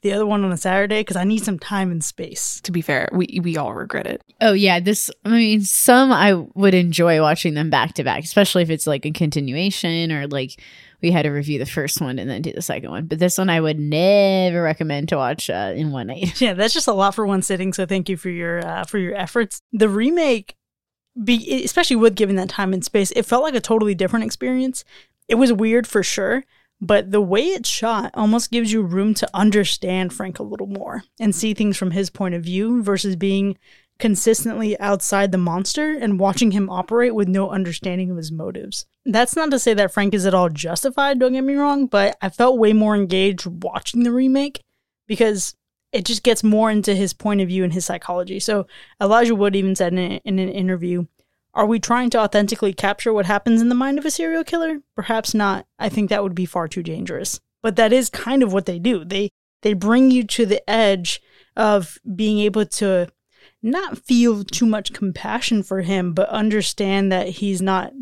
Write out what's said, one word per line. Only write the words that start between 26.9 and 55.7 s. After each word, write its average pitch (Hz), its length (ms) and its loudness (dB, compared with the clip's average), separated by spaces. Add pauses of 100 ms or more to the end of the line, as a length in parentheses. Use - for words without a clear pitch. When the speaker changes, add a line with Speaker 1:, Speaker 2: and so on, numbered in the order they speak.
Speaker 1:
the 208 100 4
way 196 260 2
it's 370 220 -2
shot 226 440 -4
almost 220 360 0
gives 233 220 -2
you 220 100 2
room 196 340 0
to - 180 -4
understand 185 800 0
Frank 185 260 -10
a - 40 -8
little 202 240 -8
more 196 360 -10 (160)
and 214 160 0
see 220 180 -2
things 202 220 0
from 185 160 -2
his 185 180 -2
point 185 240 -4
of 170 100 -6
view 208 380 0
versus 196 360 -2
being 196 400 0 (420)
consistently 220 800 0
outside 202 520 0
the 185 60 2
monster 190 560 -2
and 220 260 -2
watching 196 320 2
him 196 180 0
operate 226 440 0
with 202 140 0
no 190 240 0
understanding 180 580 -4
of 180 80 -6
his 160 140 -8
motives. 160 540 -10 (200)
That's 233 300 2
not 311 160 0
to 262 80 2
say 226 160 2
that 202 180 2
Frank 202 200 2
is 190 120 0
at 190 80 4
all 180 160 4
justified, 254 720 -2
don't 254 140 4
get 262 100 -2
me 277 100 0
wrong, 285 320 2
but 202 360 0
I 190 80 -4
felt 247 280 2
way 214 160 6
more 214 220 4
engaged 190 500 0
watching 175 580 -4
the 240 80 2
remake 262 500 0 (460)
because 214 460 0 (380)
it 196 140 -4
just 214 180 -2
gets 226 200 2
more 214 280 4
into 208 240 0
his 190 180 -2
point 208 260 -2
of 190 80 0
view 185 160 -2
and 180 80 0
his 175 140 -4
psychology. 180 540 -6
So 202 260 -2 (340)
Elijah 226 360 4
Wood 202 200 2
even 190 200 2
said 175 180 0
in, 185 60 0
in 190 400 -2
an 185 100 -2
interview, 180 560 -2 (480)
"Are 208 140 2
we 226 120 0
trying 240 320 0
to 233 80 2
authentically 202 540 0
capture 202 400 -2
what 202 140 0
happens 226 340 2
in 233 80 2
the 247 60 2
mind 277 240 0
of 294 60 -8
a 311 60 0
serial 330 320 -2
killer? 320 360 -4 (160)
Perhaps 220 400 -4
not. 202 320 0 (100)